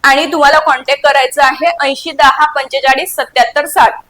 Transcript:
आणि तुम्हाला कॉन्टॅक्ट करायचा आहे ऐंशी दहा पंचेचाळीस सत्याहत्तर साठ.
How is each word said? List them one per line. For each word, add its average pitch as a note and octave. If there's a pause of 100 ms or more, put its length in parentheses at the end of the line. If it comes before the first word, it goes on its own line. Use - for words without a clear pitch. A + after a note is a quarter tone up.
आणि C#4+
तुम्हाला D4+
कॉन्टॅक्ट C#4
करायचा C#4
आहे D4
ऐंशी C#4
दहा D4+
पंचेचाळीस C4+
सत्याहत्तर B3+
साठ. -